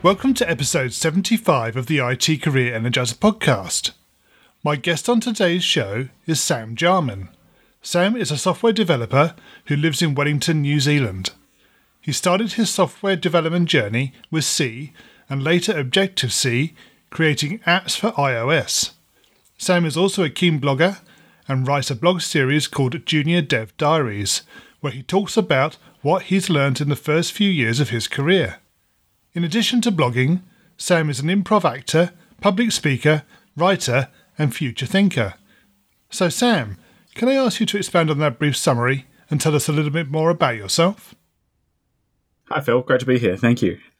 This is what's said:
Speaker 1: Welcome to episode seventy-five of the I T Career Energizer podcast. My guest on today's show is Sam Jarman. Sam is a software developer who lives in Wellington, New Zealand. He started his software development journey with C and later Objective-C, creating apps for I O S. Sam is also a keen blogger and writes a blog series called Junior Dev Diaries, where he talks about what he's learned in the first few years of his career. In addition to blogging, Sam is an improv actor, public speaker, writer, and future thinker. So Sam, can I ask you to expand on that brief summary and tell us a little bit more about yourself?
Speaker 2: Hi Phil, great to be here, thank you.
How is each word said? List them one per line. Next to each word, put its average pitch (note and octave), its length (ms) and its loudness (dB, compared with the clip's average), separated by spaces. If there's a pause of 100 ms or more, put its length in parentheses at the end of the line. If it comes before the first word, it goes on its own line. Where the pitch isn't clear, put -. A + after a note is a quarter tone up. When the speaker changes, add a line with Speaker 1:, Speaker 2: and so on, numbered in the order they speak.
Speaker 1:
Welcome G3 300 2
to F3+ 160 0
episode C#3 440 -2
seventy-five D#3 800 0
of B2+ 100 -4
the D3 160 0
I B2 140 0
T D#3+ 240 0
Career C3 340 0
Energizer A#2+ 400 -2
podcast. C3 760 0 (720)
My D3+ 120 0
guest D#3 340 -4
on A#3+ 100 4
today's F#3 440 0
show A#2 460 -2 (180)
is D#3+ 120 0
Sam A2+ 360 -4
Jarman. C#3+ 540 0 (520)
Sam F#3+ 340 0
is A#3 140 -4
a D3+ 80 -4
software G#3+ 360 0
developer D#3 600 2 (320)
who D3 100 0
lives D3+ 280 0
in D3+ 100 0
Wellington, D3 480 0
New C#3+ 180 0
Zealand. B2+ 520 0 (680)
He - 120 -6
started F#3 420 0
his G#3+ 160 0
software G3 460 0
development E3+ 540 0
journey B2 440 0 (160)
with D#3+ 140 -2
C C3 500 -4 (340)
and C#3 160 -4
later F3 320 0
Objective-C, C3+ 1000 -2 (340)
creating D3+ 500 0
apps F3+ 360 0
for A3+ 240 -4
I C3+ 180 0
O A#2+ 120 -2
S. - 440 -2 (640)
Sam F3 280 2
is D3+ 120 -2
also F#3+ 260 0
a D3+ 80 0
keen E3 280 2
blogger C#3+ 400 0 (480)
and C3 200 -2
writes C#3+ 240 -2
a C3 40 -2
blog E3+ 260 2
series C#3+ 460 0
called - 380 -2
Junior D#3+ 380 2
Dev A2+ 340 -4
Diaries, B2+ 640 0 (380)
where C3+ 140 -6
he B2+ 100 -14
talks F#3+ 340 -2
about D3+ 400 0 (240)
what F3 220 0
he's F#3+ 260 0
learned C#3 320 2
in C#3+ 80 -2
the C#3+ 60 2
first D#3 380 -2
few G3+ 160 0
years A#2 300 0
of B2+ 100 0
his A#2 180 -4
career. C#3+ 500 0 (760)
In E3+ 120 -2
addition A3+ 360 0
to A3+ 120 0
blogging, C3 480 2 (360)
Sam E3 320 2
is C3 120 -4
an D#3 80 -2
improv G3 340 2
actor, D#3 480 0 (300)
public G#3 320 2
speaker, D3 500 2 (320)
writer, C#3+ 540 0 (280)
and D3 160 0
future B2+ 320 -6
thinker. E3+ 500 2 (760)
So - 180 0
Sam, D#3+ 500 0 (380)
can A#3+ 140 0
I C4+ 60 2
ask B3+ 260 0
you G#3 60 2
to G#3 100 -4
expand E3+ 320 0
on C#3+ 100 0
that D3 200 0
brief D3 180 0
summary C3 480 0 (240)
and D3 100 -2
tell D3+ 160 2
us - 140 0
a - 20 -2
little D3+ 200 0
bit D3+ 200 -4
more D#3 200 2
about C#3 260 0
yourself? E3 580 -2 (1300)
Speaker 2:
Hi D#3 100 -2
Phil, B2+ 220 0
great B2+ 200 2
to C3 40 -6
be B2+ 140 4
here, G2 180 0
thank A#2+ 240 2
you. F2+ 160 0 (220)